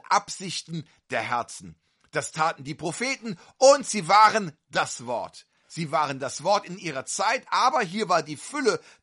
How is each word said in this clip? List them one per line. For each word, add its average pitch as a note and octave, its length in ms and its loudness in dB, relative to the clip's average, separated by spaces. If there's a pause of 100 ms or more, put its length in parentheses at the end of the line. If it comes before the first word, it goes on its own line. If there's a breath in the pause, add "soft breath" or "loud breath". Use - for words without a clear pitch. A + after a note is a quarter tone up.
(100)
Absichten - 800 -4 (220 soft breath)
der A#2 120 -2
Herzen.“ A2 540 -6 (340)
Das - 220 -6
taten D#3 320 -2
die D3 100 -10
Propheten A3+ 640 -6 (200 loud breath)
und C#4 280 8
sie F#3 220 -4
waren G3+ 440 6 (160)
das C#3 380 -4
Wort. A2 400 -8 (220)
Sie D#3+ 220 -8
waren C#3 300 -2
das C3+ 220 -8
Wort G3+ 220 2
in F3 140 -14
ihrer C3+ 260 -8
Zeit, A3 460 -2
aber A#3+ 320 2
hier F#3+ 260 -4
war E3+ 140 2
die C#3+ 160 -12
Fülle B3+ 420 -2 (220 loud breath)